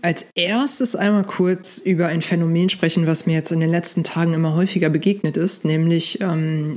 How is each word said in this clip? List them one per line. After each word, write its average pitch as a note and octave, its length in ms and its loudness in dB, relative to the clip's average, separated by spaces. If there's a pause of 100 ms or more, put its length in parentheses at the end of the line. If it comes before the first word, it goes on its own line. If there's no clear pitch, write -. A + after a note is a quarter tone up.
als E3+ 320 -2
erstes A3+ 640 0
einmal G3+ 280 2
kurz F#3 540 0
über F3 300 0
ein D#3+ 160 -2
Phänomen E3+ 460 2
sprechen, E3 360 0
was D#3+ 220 0
mir E3 60 2
jetzt D#3+ 180 -2
in E3 80 0
den D#3+ 100 0
letzten E3+ 340 0
Tagen E3 300 0
immer D#3+ 220 0
häufiger F3+ 340 0
begegnet D#3 480 0
ist, E3+ 280 -2
nämlich, E3 560 0
ähm, D#3 560 -2